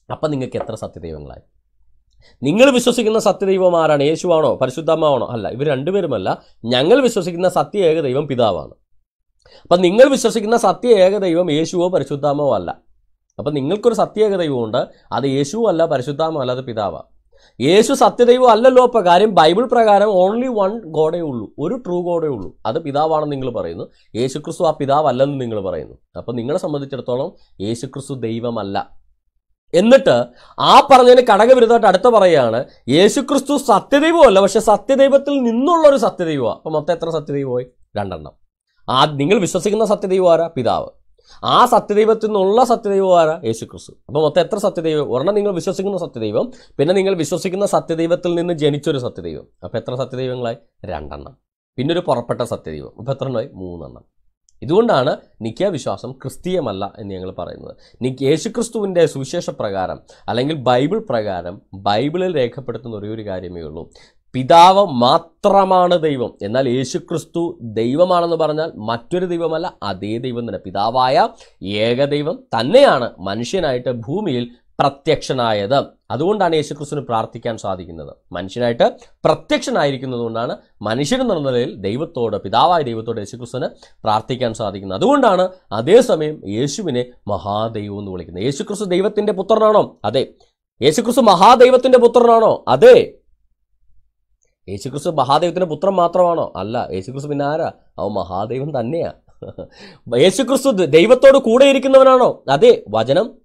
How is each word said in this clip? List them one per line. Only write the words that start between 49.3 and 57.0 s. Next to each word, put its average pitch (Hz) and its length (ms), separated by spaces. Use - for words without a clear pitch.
അപ്പൊ 113 140
എത്ര 123 160
സത്യദൈവങ്ങളായി? 127 640
രണ്ടെണ്ണം. 73 520
പിന്നെ 139 160
ഒരു 175 140
പുറപ്പെട്ട 123 360
സത്യദൈവം. 78 560
അപ്പൊ 120 140
എത്ര - 120
എണ്ണമായി? 127 280
മൂന്നെണ്ണം. 85 520
ഇതുകൊണ്ടാണ് 175 540
നിക്യാ 113 280
വിശ്വാസം 120 440
ക്രിസ്തീയമല്ല 127 840
എന്ന് 98 160